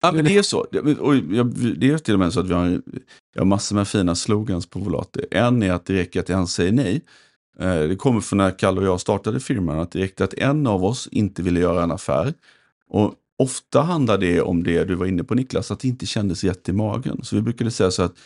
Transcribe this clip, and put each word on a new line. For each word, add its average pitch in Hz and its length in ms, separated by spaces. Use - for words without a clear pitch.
Ja, 175 120
men 156 120
det 190 120
är 202 60
så. - 300
Det, - 80
och 139 360
jag, 110 300
det 127 120
är 156 80
till 113 160
och 95 60
med 85 120
så 87 80
att 90 80
vi 90 60
har, 87 280
jag - 60
har 95 60
massor 101 300
med 101 120
fina 87 260
slogans 104 520
på - 120
Volati. 92 420
En 120 320
är 92 100
att 90 140
det 95 80
räcker 92 260
att 82 100
en 90 160
säger 90 260
nej. 127 300
Eh, 90 200
det 78 160
kommer 117 240
från - 160
när 95 220
Kalle 95 220
och 98 60
jag 90 140
startade 107 400
firman, 87 380
att 85 140
det 82 60
räckte 95 260
att - 100
en 139 320
av 95 180
oss 117 280
inte 101 300
ville 87 180
göra 87 220
en 85 80
affär. 82 440
Och - 260
ofta - 440
handlar 147 360
det 87 220
om 87 220
det 85 220
du 95 100
var 90 120
inne 90 180
på, - 100
Niklas, 127 360
att 101 100
det 127 80
inte 123 180
kändes 101 380
rätt - 240
i 87 40
magen. 107 500
Så - 140
vi 104 60
brukade 117 280
säga 95 200
så 95 120
att 87 240